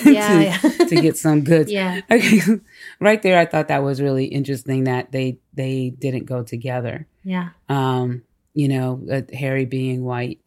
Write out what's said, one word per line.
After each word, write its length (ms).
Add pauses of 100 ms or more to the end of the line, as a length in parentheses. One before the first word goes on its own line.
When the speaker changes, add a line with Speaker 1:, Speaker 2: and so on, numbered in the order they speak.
Speaker 1:
to, 100
Speaker 2:
yeah. 440
<laughs> 280
Speaker 1:
to 160
get 160
some 260
goods. 280
Speaker 2:
Yeah. 300 (100)
Speaker 1:
Okay. 280 (320)
<laughs> 280
Right 240
there, 160
I 60
thought 240
that 120
was 180
really 260
interesting 580
that 280
they, 280 (140)
they 360
didn't 360
go 180
together. 640 (160)
Speaker 2:
Yeah. 260 (180)
Speaker 1:
Um, 540 (320)
you 140
know, 340 (100)
uh, 100 (140)
Harry 300
being 380
white 440